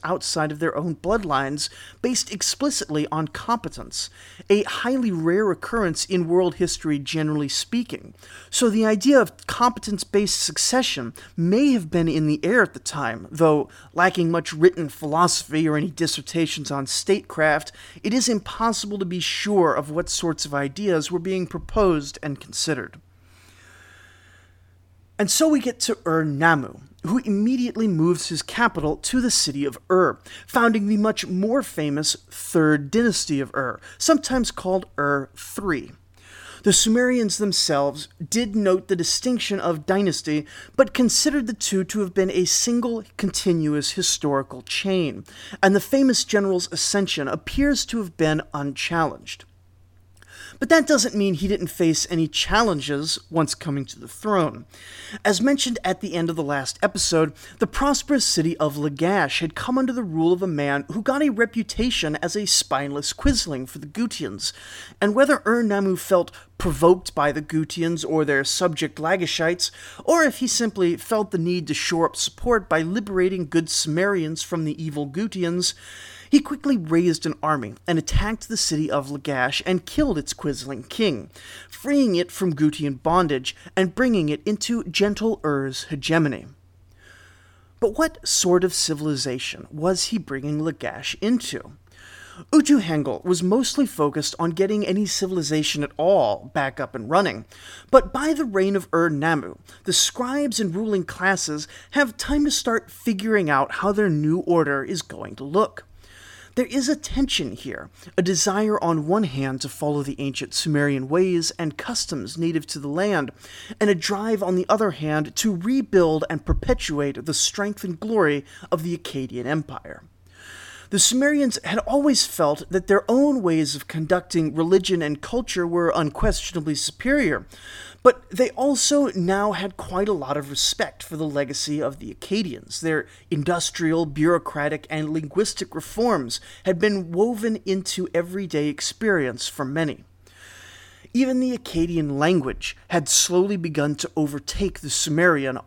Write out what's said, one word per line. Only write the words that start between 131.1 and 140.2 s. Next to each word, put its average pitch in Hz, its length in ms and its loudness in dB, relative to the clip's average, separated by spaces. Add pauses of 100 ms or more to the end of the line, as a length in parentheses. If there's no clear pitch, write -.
the 156 100 -4
legacy 143 560 -4
of 135 160 -4
the 104 160 -14
Akkadians. - 640 -6
Their 160 280 -2 (240)
industrial, 165 760 0
bureaucratic, 151 800 0
and 156 240 -4
linguistic 165 640 -4
reforms 160 680 -2 (240)
had 180 140 2
been 196 320 0
woven 220 560 0
into 190 480 -2
everyday 170 540 -2
experience 147 800 -2
for - 160 -6
many. 147 400 -4 (1080)